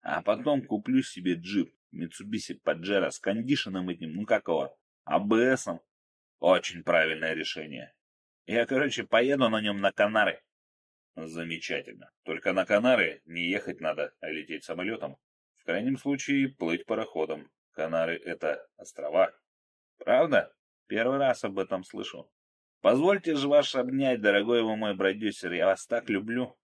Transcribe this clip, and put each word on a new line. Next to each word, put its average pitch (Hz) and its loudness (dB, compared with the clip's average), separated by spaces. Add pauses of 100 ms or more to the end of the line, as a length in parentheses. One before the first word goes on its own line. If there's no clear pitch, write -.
"А 80 -4
потом 123 0
куплю 127 0
себе 90 -2
джип, 87 -2 (180)
Mitsubishi 98 -8
Pajero 82 0
с - -14
кондишеном 101 -2
этим, 80 -8
ну 101 -6
как 107 0
его, 73 -2 (240)
А 76 0
Б 113 4
С-ом. 85 -8 (580)
Очень 87 2
правильное 80 2
решение. 78 -10 (520)
Я, 117 2
короче, 135 0
поеду 127 4
на 110 0
нём 104 -2
на 98 4
Канары". 107 2 (760)
"Замечательно. 82 -10 (100)
Только 82 -2
на 92 0
Канары 107 4
не 85 -4
ехать 98 -4
надо, 73 -4
а 80 -8
лететь 78 -8
самолётом. 87 -6 (400)
В - -20
крайнем 113 -2
случае, 139 0
плыть 85 -4
пароходом. 78 -4 (220)
Канары — 82 -2 (100)
это 80 -4 (120)
острова". 78 0 (640)
"Правда? 135 2 (340)
Первый 117 0
раз 135 0
об 98 -4
этом 95 -4
слышу". - -12 (500)
"Позвольте 160 4
же 143 -2
вас 147 4
обнять, 127 0
дорогой 107 4
вы 110 0
мой 104 -2
продюсер, 98 -2
я 87 2
вас 95 2
так 117 -4
люблю". 117 -4